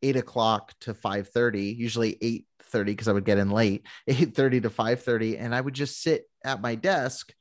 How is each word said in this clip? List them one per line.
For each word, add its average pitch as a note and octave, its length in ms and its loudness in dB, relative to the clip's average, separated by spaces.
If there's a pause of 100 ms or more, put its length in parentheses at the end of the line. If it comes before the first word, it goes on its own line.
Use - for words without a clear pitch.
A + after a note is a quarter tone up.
eight C3+ 140 2
o'clock A2+ 640 0
to A2+ 140 -8
five G2+ 340 -4
thirty, A2 380 0
usually A2+ 560 -2
eight A#2 240 -4 (160)
thirty, G#2 320 -2
'cause G#2+ 120 -8
I A2 60 4
would G2 140 0
get G#2 100 4
in G2+ 140 2
late, G#2 360 2 (100)
<laughs> - 120 -20
eight C3+ 260 2
thirty B2+ 280 4
to G#2+ 80 -2
five A#2+ 320 -2
thirty. A2 340 0
And A#2 180 -6
I B2 60 -2
would C3+ 140 -6
just C#3 280 -6
sit D#3+ 220 0 (180)
at C3 200 -6
my A#2 120 -2
desk C3+ 680 -2